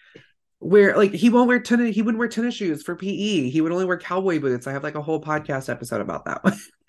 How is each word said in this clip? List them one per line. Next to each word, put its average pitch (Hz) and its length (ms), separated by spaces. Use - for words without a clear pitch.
where, 196 380
like, 202 180
he 202 160
won't 240 160
wear 240 140
tennis, 233 340
he 220 80
wouldn't 220 160
wear 233 80
tennis 233 280
shoes 160 280
for 175 140
P 190 140
E. 175 400
He 156 100
would 160 100
only 180 140
wear 180 120
cowboy 180 440
boots. 127 260
I 135 60
have, 139 100
like, 151 140
a 151 60
whole 156 200
podcast 151 460
episode 117 320
about 85 240
that - 180
<laughs> - 0
one, 202 160